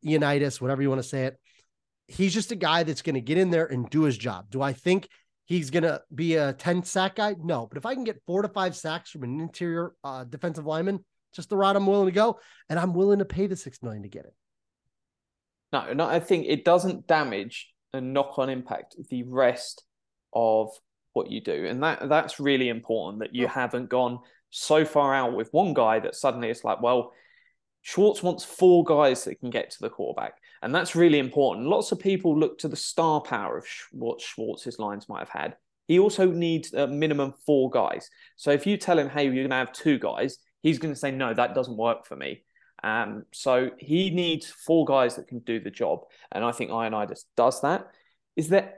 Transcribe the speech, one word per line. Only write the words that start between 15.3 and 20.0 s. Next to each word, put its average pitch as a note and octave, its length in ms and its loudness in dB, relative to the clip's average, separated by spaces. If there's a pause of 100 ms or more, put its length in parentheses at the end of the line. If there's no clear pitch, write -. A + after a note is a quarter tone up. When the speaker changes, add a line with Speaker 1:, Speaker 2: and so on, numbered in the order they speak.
Speaker 2:
No, B2+ 220 -2
no, D#3 120 0
I D3+ 140 2
think E3+ 280 2
it - 180 -2
doesn't F3+ 420 4
damage B2 640 -2 (220)
and C3 200 -6
knock-on C#3 360 0
impact - 480 -8 (120)
the B2 140 -6
rest B2+ 640 0 (480)